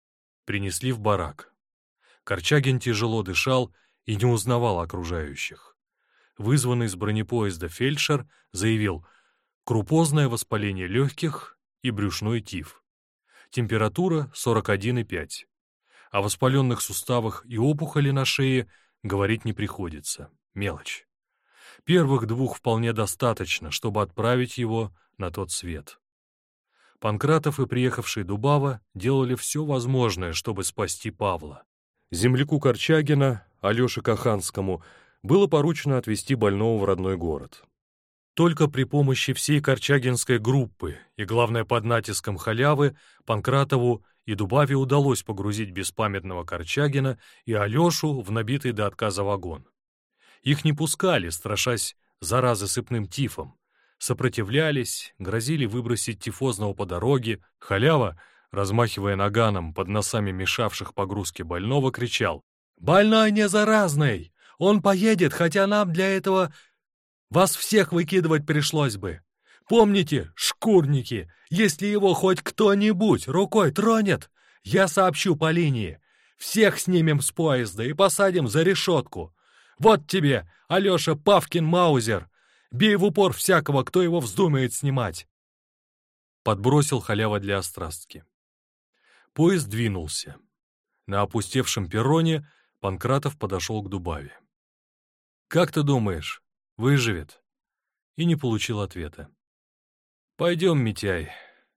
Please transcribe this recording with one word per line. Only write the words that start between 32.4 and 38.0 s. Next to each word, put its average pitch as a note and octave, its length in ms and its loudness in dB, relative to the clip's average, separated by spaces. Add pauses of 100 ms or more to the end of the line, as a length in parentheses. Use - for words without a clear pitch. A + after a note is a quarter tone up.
Корчагина, C#3 840 2 (160)
Алеше A2+ 400 0
Каханскому, G2 800 -2 (400)
было F#3+ 260 4
поручено D3 500 0
отвезти A2+ 360 -4
больного A2 480 2
в G2 40 0
родной F#2+ 320 0
город. D#2 460 -6 (720)